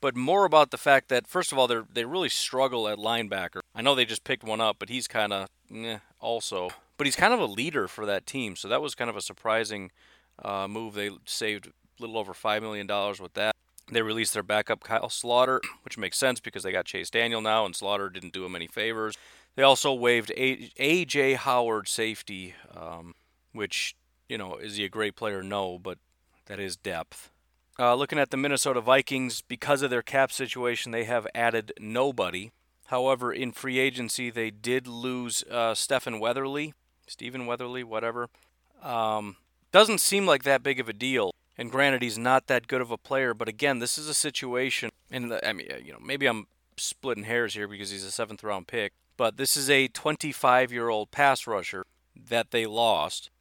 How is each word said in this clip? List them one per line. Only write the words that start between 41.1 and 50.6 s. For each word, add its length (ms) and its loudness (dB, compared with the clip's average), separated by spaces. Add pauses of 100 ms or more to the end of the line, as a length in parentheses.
And 140 -10
granted, 320 4
he's 160 -2
not 300 4
that 180 2
good 140 0
of 100 -4
a 80 -4
player, 360 0
but 140 -6
again, 300 0
this 180 -2
is 120 -8
a 60 -2
situation, 760 -2 (220)
and 180 -6
the, 180 -2
I 40 2
mean, 160 -10 (160)
you 80 -18
know, 120 -18
maybe 220 0
I'm 220 0 (280)
splitting 480 -6
hairs 300 -2
here 140 -6
because 220 -10
he's 140 -8
a 60 -12
seventh 320 -8
round 240 -6
pick, 260 -4 (240)
but 200 0
this 200 0
is 140 0
a 160 6
twenty-five-year-old 1300 0